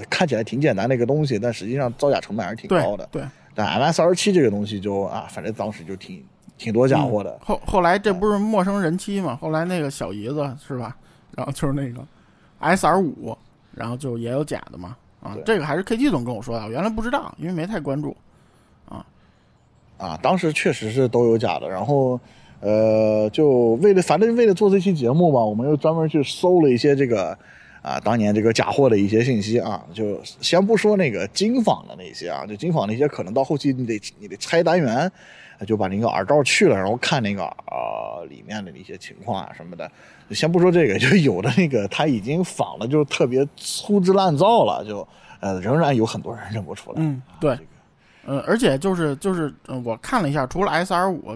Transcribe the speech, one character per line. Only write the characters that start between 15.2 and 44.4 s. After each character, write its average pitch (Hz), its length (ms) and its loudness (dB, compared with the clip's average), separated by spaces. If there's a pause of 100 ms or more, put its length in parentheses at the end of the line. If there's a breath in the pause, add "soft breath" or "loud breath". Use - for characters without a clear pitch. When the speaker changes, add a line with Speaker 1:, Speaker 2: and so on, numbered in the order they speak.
Speaker 2:
啊， 202 140 -12
Speaker 1:
对。 - 80 -10
Speaker 2:
这 214 160 2
个 143 60 -4
还 156 100 -2
是 190 80 -2
K 226 140 -4
T 277 120 2
总 139 140 0
跟 120 100 -6
我 104 80 -8
说 117 160 -6
的， 107 80 -8
我 107 40 -10
原 127 120 -4
来 214 80 0
不 220 120 -4
知 240 100 -4
道， - 260 -4
因 - 80 -10
为 185 80 -4
没 160 120 -4
太 202 140 -6
关 143 220 -4
注。 139 140 -8 (720 soft breath)
啊。 - 180 -14 (920 soft breath)
Speaker 1:
啊， 85 240 -10
当 175 160 2
时 170 160 -2
确 160 180 0
实 110 200 -6
是 127 160 2
都 120 200 2
有 113 100 6
假 92 220 0
的。 67 100 -6
然 92 160 -4
后， 131 340 0 (420 loud breath)
呃， 107 720 2
就 123 500 4
为 202 120 8
了， 185 80 6
反 160 180 4
正 233 160 4
为 240 100 4
了 202 80 6
做 202 160 2
这 196 100 4
期 185 140 2
节 127 180 0
目 165 200 4
吧， 127 80 4
我 107 140 2
们 120 160 0
又 156 60 2
专 156 180 2
门 160 140 0
去 151 160 0
搜 180 380 2
了 143 80 6
一 123 80 4
些 143 180 4
这 135 100 2
个， 95 320 -2 (440 loud breath)
啊， 67 180 -6
当 113 180 0
年 104 160 2
这 107 80 2
个 113 100 4
假 104 200 0
货 135 180 4
的 107 80 4
一 98 100 2
些 110 160 4
信 123 180 0
息 110 180 -2
啊。 104 220 -6 (120)
就 104 300 -6
先 170 420 0
不 226 100 4
说 208 220 4
那 160 140 2
个 95 160 -4
精 233 340 0
仿 - 260 0
的 64 100 -18
那 90 160 -16
些 87 160 -10
啊， 71 160 -6
就 104 100 -10
精 156 180 -4
仿 110 140 0
那 110 100 -2
些 147 100 2
可 120 160 -8
能 92 100 -8
到 139 100 2
后 156 140 -2
期 139 140 0
你 127 140 -4
得， 107 160 -4 (180)
你 104 80 -16
得 - 100 -14
拆 170 260 2
单 170 160 2
元， 139 300 0 (580 loud breath)
就 110 100 0
把 101 100 0
那 95 100 -4
个 113 100 0
耳 95 180 0
罩 147 180 4
去 185 240 4
了， 120 80 4
然 95 120 0
后 117 100 0
看 139 240 0
那 101 140 -2
个， 92 80 -6
呃， 55 840 -8
里 69 180 -20
面 104 160 -10
的 87 80 -14
那 73 120 -20
些 92 140 -16
情 - 260 -20
况 98 200 -6
啊 - 120 -16
什 82 100 -18
么 87 100 -16
的。 82 140 -12 (400 loud breath)
就 107 60 -10
先 151 140 0
不 175 100 2
说 175 120 6
这 170 160 6
个， 95 120 2
就 117 80 2 (100)
有 117 240 4
的 127 160 0
那 180 100 6
个 110 200 0
他 - 180 -2
已 127 140 2
经 147 240 -2
仿 - 340 -6
的 113 100 -6
就 147 180 2
特 - 200 0
别 127 180 2 (140)
粗 - 420 -2
制 185 140 4
滥 185 240 2
造 196 260 6